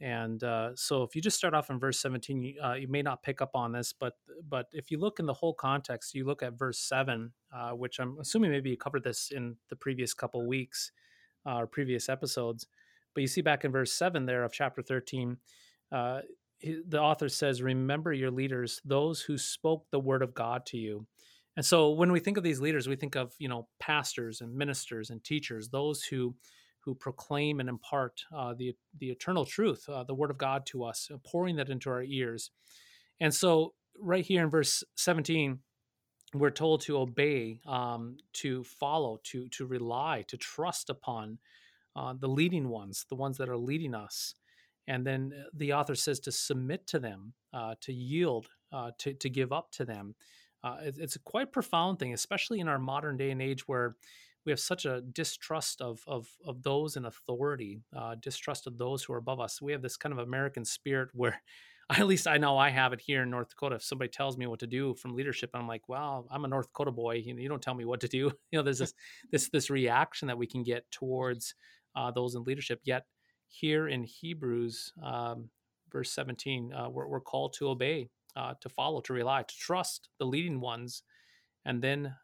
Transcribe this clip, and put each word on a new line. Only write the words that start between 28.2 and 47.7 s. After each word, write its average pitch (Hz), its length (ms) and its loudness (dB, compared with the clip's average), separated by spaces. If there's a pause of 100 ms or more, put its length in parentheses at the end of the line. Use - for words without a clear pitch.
uh, 127 220 -4
the, 123 200 -4 (260)
the 131 100 -4
eternal 165 340 2
truth, - 440 2
uh, 135 160 -6
the 135 100 -4
word 143 160 2
of 139 80 -8
God 135 280 0
to 123 180 -6
us, - 280 -6
uh, 143 140 -12
pouring 175 300 0
that 139 120 0
into 135 220 -4
our 123 120 -2
ears. 127 500 -2 (640)
And 156 160 4
so 165 400 6 (240)
right 185 260 2
here 180 200 6
in 156 60 4
verse 151 340 4 (120)
seventeen, 156 640 2 (720)
we're 143 180 4
told 156 320 4
to 147 160 0
obey, 127 680 2
um, 123 500 -2 (180)
to 127 280 -2
follow, 143 640 0
to, 127 240 -8
to 131 180 -8
rely, 127 640 -2
to - 80 -10
trust - 520 -4
upon, 113 500 -6 (580)
uh, 127 220 -4
the 135 100 -2
leading 147 400 4
ones, 104 400 -6
the 135 80 -6
ones 135 220 -2
that 131 100 -2
are 123 100 -2
leading 135 360 -2
us. - 400 -6 (520)
And 127 180 0
then, 135 320 0
uh, 143 160 -16
the 143 200 0
author 143 240 2
says 135 240 0
to - 120 -6
submit 131 540 -2
to - 140 0
them, 107 340 -8 (180)
uh, 113 280 -6